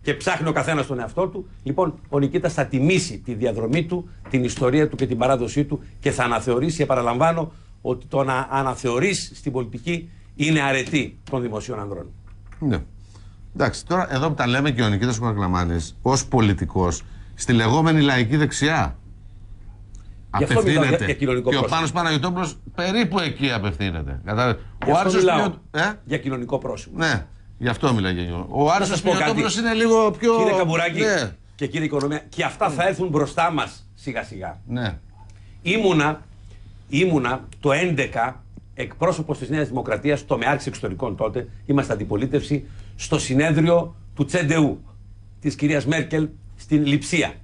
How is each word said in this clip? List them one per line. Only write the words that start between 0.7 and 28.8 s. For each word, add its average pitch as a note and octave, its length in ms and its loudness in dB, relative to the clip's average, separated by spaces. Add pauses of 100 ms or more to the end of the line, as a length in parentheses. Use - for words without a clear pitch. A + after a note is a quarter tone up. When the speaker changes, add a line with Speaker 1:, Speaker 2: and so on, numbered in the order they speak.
Speaker 1:
τον B2+ 120 -4
εαυτό A#2+ 280 -2
του. F#3+ 200 -8 (160)
Λοιπόν, D3+ 360 0 (100)
ο C#3+ 100 2
Νικήτας D#3 340 0
θα C#3 120 0
τιμήσει D3 540 2
τη B2 140 -8
διαδρομή A2+ 520 0
του, F3 240 -6 (200)
την B2+ 140 2
ιστορία C3 460 2
του - 60 -8
και A#2+ 120 0
την A#2 100 -2
παράδοσή B2+ 480 2
του C#3+ 180 -6 (160)
και C3+ 120 0
θα B2 120 0
αναθεωρήσει, B2 580 0
επαναλαμβάνω, C#3 680 2 (300)
ότι B2 240 -4
το C#3 180 0
να C3 280 0
αναθεωρείς C3+ 840 0
στην - 160 -6
πολιτική C3 580 -6 (260)
είναι D3+ 260 2
αρετή C3+ 560 0 (120)
των C3 120 -2
δημοσίων A2 380 -6
ανδρών. G2 320 -8 (480)
Speaker 2:
Ναι. B2+ 180 0 (760)
Εντάξει, - 300 -2
τώρα F3 280 0
εδώ C#3 140 0
που D#3 60 0
τα B2+ 140 0
λέμε C#3 240 2
και A#2+ 120 0
ο G#2+ 60 4
Νικήτας A2 300 0
Κακλαμάνης F2+ 840 0
ως C3 240 2
πολιτικός, G2+ 800 2 (320)
στη - 180 0
λεγόμενη D3+ 480 6
λαϊκή C3 360 4
δεξιά D3 580 2 (1400)
Speaker 1:
Γι' G#2 60 4
αυτό A3+ 180 4
μιλάω F#3+ 100 4
για, D#3+ 80 4
Speaker 2:
απευθύνεται. - 260 4
Speaker 1:
για A2+ 80 0
κοινωνικό B2+ 360 2
Speaker 2:
Και C3+ 60 4
ο C3+ 40 4
Speaker 1:
πρόσωπο. B2+ 160 2
Speaker 2:
Πάνος D#3+ 160 2
Παναγιωτόπουλος E3+ 680 0 (180)
περίπου F#3+ 440 0
εκεί C3+ 320 0
απευθύνεται. E2+ 720 -2
Κατάλαβε. A2+ 340 0 (260)
Speaker 1:
Γι' - 60 2
Speaker 2:
Ο - 20 4
Speaker 1:
αυτό E3+ 80 4
Speaker 2:
Άρης F#3+ 120 2
ο F#3+ 40 4
Speaker 1:
μιλάω F3+ 220 6
Speaker 2:
Σπυρο-, F3+ 200 0 (120)
ε; F3 200 0 (140)
Speaker 1:
για C#3+ 120 -4
κοινωνικό C3 400 -4
πρόσωπο. - 400 -8
Speaker 2:
Ναι. C#3+ 280 0 (360)
Γι' A#2+ 80 0
αυτό A#2+ 240 2
μιλάει F#2+ 200 2
για F2 100 -2
γεγονό-, F2 280 -6
ο C#3+ 120 0
Speaker 1:
Να D#3 100 4
Speaker 2:
Άρης G3 140 2